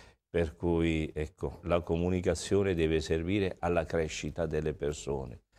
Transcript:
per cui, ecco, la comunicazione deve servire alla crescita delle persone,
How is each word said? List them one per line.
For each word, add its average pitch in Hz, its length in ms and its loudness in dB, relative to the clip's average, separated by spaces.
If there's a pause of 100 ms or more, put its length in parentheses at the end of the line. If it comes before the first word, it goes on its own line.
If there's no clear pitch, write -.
(300)
per 85 260 0
cui, 82 560 0
ecco, 76 520 -6
la 85 180 2
comunicazione 90 960 0
deve 80 260 2
servire 87 580 0
alla 87 260 0
crescita 80 600 -2
delle 78 280 0
persone, 67 680 -4 (180)